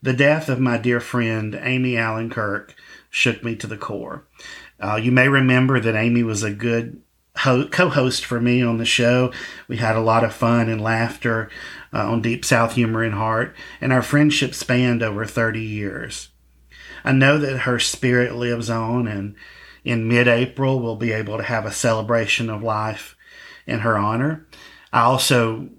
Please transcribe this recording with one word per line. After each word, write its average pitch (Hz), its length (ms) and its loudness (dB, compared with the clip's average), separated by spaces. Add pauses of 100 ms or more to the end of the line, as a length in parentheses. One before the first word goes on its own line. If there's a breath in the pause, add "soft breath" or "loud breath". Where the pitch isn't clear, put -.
The 131 100 0
death 147 360 2
of 131 120 0
my 123 180 2
dear 120 220 0
friend, 113 600 -4
Amy 127 360 -2
Allen 113 340 -2
Kirk, 104 460 -6 (320 loud breath)
shook - 340 0
me 117 140 -6
to 113 100 -12
the 110 100 -10
core. - 520 -10 (500 loud breath)
Uh, 104 240 -2
you 120 80 2
may 127 180 6
remember 131 520 4
that 110 160 0
Amy 117 260 2
was 110 220 -2
a 104 80 -2
good 117 480 -4 (380)
ho-, 131 300 2
co-host 139 560 0
for 120 160 -4
me 120 220 4
on 117 160 0
the 117 60 -2
show. 123 480 2 (360 loud breath)
We 120 100 -6
had 113 180 2
a 113 40 0
lot 113 240 4
of 110 100 -2
fun 117 340 2
and 110 120 -2
laughter, 113 680 -2 (440 loud breath)
uh, 107 160 -2
on 117 140 0
Deep 117 220 -2
South 117 300 2
Humor 113 280 0
and 113 120 -2
Heart, 110 420 -2 (240 loud breath)
and 131 120 0
our 127 100 4
friendship 147 520 2
spanned 123 480 2
over 110 220 -2
thirty 113 380 -2
years. 104 640 -8 (760 loud breath)
I - 80 0
know 135 280 6
that 135 220 -2
her 123 200 0
spirit 123 560 0
lives 120 340 -4
on, 117 380 -2
and 101 260 -6 (500 loud breath)
in 117 220 -2
mid-April, 120 720 2
we'll 117 160 -4
be 113 160 -4
able 107 280 -4
to 110 40 -6
have 110 240 -4
a 101 60 -8
celebration 113 760 0
of 107 140 -6
life 110 540 -4 (500 loud breath)
in 117 140 -4
her 110 180 2
honor. 123 480 -2 (460 loud breath)
I 117 80 4
also 120 680 2 (100)